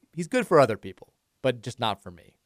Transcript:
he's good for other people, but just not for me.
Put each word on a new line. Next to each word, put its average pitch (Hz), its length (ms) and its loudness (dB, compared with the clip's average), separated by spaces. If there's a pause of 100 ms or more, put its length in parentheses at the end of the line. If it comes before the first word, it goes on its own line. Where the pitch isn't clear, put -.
(120)
he's 165 160 -10
good 254 180 -2
for 160 140 6
other 113 160 4
people, - 380 -18 (280)
but 123 200 -2
just - 180 -10
not 107 220 -4
for 92 80 -18
me. 87 240 -20 (120)